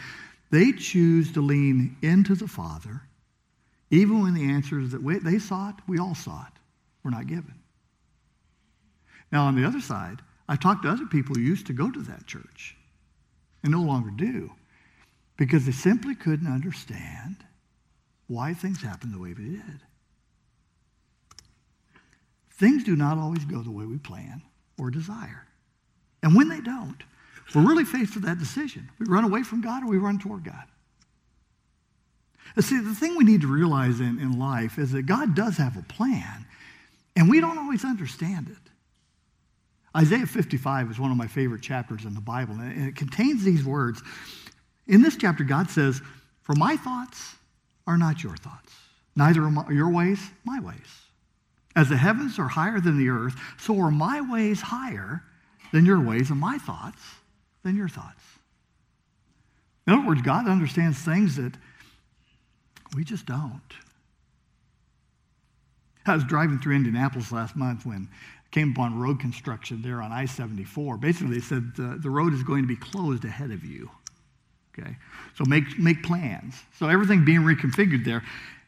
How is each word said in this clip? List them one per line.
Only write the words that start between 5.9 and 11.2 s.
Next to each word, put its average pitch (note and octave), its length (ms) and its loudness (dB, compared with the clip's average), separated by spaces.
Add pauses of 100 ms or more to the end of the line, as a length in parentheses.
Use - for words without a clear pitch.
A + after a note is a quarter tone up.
all F3+ 160 -4
sought, - 380 -14 (500)
were C3 100 -6
not A#2+ 160 -6
given. D#3+ 280 -10 (1800)
Now, D3 140 2
on C3+ 100 2
the C3 120 2
other B3+ 140 -2
side, G#2 400 -10 (260)
I've C#3+ 120 -2
talked F#3 240 2
to C#3+ 60 0
other A#3+ 180 -4
people C#3 280 -2